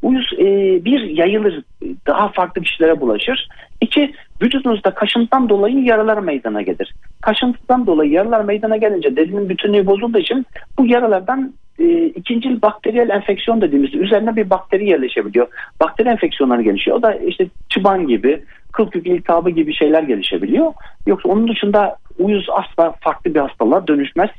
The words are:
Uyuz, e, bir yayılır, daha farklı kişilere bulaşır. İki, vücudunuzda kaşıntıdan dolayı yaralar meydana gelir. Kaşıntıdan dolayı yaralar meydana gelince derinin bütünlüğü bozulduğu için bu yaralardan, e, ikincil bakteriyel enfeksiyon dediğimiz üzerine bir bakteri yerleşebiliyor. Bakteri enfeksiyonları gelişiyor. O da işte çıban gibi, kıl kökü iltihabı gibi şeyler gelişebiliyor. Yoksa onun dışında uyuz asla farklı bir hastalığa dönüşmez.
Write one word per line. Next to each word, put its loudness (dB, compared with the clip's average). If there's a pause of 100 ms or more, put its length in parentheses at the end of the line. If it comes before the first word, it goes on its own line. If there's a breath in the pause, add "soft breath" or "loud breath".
Uyuz, 0
e, 2 (400)
bir 2
yayılır, 0 (440)
daha 2
farklı -4
kişilere 2
bulaşır. -2 (340 loud breath)
İki, 2 (280 loud breath)
vücudunuzda 0
kaşıntıdan 0
dolayı 2
yaralar 2
meydana -4
gelir. -6 (280)
Kaşıntıdan 0
dolayı 2
yaralar 2
meydana -2
gelince 0
derinin 0
bütünlüğü 0
bozulduğu 0
için -2 (320 loud breath)
bu 4
yaralardan, 0 (260)
e, 4
ikincil -2
bakteriyel 0
enfeksiyon 0
dediğimiz 2
üzerine 0
bir 0
bakteri 0
yerleşebiliyor. 0 (340 loud breath)
Bakteri 0
enfeksiyonları 0
gelişiyor. 0
O -4
da 2
işte -2 (220)
çıban 0
gibi, 0 (280 soft breath)
kıl 0
kökü -6
iltihabı 0
gibi 0
şeyler 2
gelişebiliyor. -2 (340 loud breath)
Yoksa 0
onun 2
dışında 0 (240)
uyuz 0
asla 0 (100)
farklı -2
bir 2
hastalığa 0
dönüşmez. 0